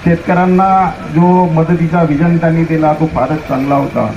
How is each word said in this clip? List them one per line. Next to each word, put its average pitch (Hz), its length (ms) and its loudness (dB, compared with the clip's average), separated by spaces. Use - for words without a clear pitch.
शेतकऱ्यांना 180 840 2
जो 180 380 4
मदतीचा 165 500 0
विजन 165 340 0
त्यांनी 165 280 0
दिला, 156 280 0
तो 156 140 -2
फारच 139 420 -4
चांगला 139 260 -2
होता. 120 420 -2